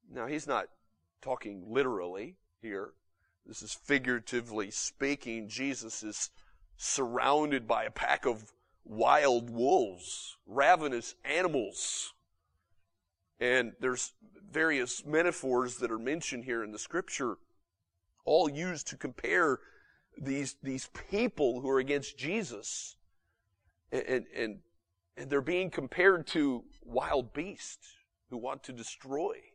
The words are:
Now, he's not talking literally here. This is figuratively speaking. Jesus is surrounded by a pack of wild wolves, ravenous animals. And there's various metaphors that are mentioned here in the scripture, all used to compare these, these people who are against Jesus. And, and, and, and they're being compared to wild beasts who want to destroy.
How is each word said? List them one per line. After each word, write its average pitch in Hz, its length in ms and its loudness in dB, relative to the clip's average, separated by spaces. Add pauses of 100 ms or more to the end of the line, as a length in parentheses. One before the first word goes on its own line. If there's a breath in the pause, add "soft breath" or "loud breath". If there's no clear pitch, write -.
Now, 120 180 -6
he's 147 200 -4
not 117 220 0 (540)
talking 101 500 -6
literally 117 640 0 (240)
here. 101 320 -8 (540)
This - 160 -14
is 104 100 -12
figuratively 120 960 -2
speaking. 117 800 -4
Jesus 120 540 -6
is - 280 -6 (460 soft breath)
surrounded 131 920 2
by 113 180 2
a - 60 -4
pack - 360 0
of 110 260 -2 (320)
wild 120 640 6
wolves, 117 880 0 (100)
ravenous 139 680 4 (100)
animals. 147 880 -2 (1300)
And 123 400 2
there's 127 320 -2 (380)
various 151 560 0
metaphors 139 720 2
that 120 140 -2
are 113 80 -2
mentioned 127 460 -4
here 117 180 -2
in 107 100 -8
the 104 60 -12
scripture, - 600 -4 (840)
all 156 260 4
used 160 380 -6
to 147 80 -10
compare 156 640 0 (580 soft breath)
these, 135 440 -4
these 131 260 -6 (220)
people 151 500 2
who 135 100 -2
are 135 80 6
against 135 400 -2
Jesus. 143 800 -6 (960)
And, 127 100 0
and, 127 320 -2
and, 107 240 -4 (580)
and 135 140 -10
they're 139 100 4
being 180 300 -2
compared 175 580 4
to 139 360 0 (180)
wild 127 500 0
beasts - 640 -10 (340)
who 123 100 -10
want 135 260 -8
to 131 80 -14
destroy. 135 640 -6 (180)